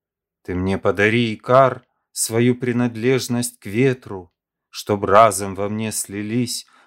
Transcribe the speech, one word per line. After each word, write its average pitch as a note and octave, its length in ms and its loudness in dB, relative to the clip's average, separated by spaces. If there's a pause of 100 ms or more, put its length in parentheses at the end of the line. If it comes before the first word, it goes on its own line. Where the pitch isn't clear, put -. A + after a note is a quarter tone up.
(420)
Ты F#2 120 -8
мне F#2 220 -2
подари, G#2+ 580 0
Икар, B2+ 520 2 (260)
свою A#2+ 440 0
принадлежность A#2+ 1040 -2
к - 60 -16
ветру, G#2 680 -2 (340)
чтоб G#2 360 -4
разом G2+ 500 6
во G2+ 140 -6
мне G#2+ 240 -6
слились G#2+ 760 -6 (200)